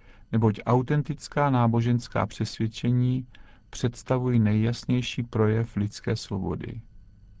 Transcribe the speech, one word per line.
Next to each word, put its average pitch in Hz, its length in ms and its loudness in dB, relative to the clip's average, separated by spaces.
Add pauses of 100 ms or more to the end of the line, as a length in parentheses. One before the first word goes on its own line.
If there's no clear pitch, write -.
(320)
neboť 110 340 2
autentická 143 840 0
náboženská 117 760 2
přesvědčení 123 1000 -2 (440)
představují 123 680 0
nejjasnější 117 840 0
projev 110 540 0
lidské 104 400 -2
svobody. 95 640 -6 (600)